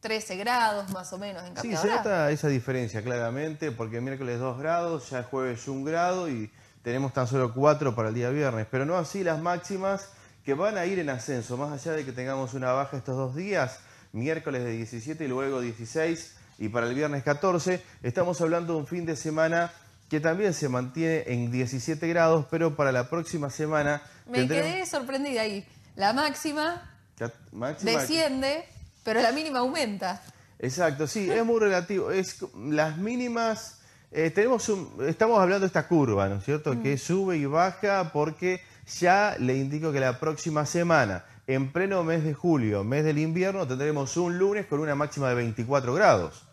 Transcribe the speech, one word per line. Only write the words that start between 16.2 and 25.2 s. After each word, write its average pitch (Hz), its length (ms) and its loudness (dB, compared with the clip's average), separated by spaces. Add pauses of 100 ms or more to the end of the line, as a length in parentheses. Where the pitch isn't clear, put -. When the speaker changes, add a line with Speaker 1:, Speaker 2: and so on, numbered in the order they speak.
Speaker 2:
y 110 100 -4
para 117 200 0
el 123 80 -2
viernes 143 260 -2
catorce, 175 580 2 (220)
estamos 175 380 0
hablando 170 340 0
de 156 60 0
un 139 80 -6
fin 175 180 -6
de 165 80 -2
semana 160 560 0 (400)
que 156 80 0
también 170 340 2
se 147 160 -2
mantiene 131 600 0
en 120 240 -2
diecisiete 131 560 -2
grados, 165 420 4
pero 165 240 2
para 139 160 2
la 127 180 2
próxima 160 420 -4
semana 147 520 0 (240)
Speaker 1:
Me 247 120 -2
Speaker 2:
tendremos - 340 2
Speaker 1:
quedé 370 140 -4
sorprendida 269 560 -2